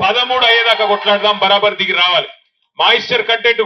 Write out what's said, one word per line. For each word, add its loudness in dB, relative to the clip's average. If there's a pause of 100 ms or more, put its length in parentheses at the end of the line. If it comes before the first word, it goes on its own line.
పదమూడు 0
అయ్యేదాకా 2
కొట్లాడదాం, 0
బరాబర్ 0
దిగి 0
రావాలి. 0 (500)
మాయిశ్చర్ 0
కంటెంట్ 0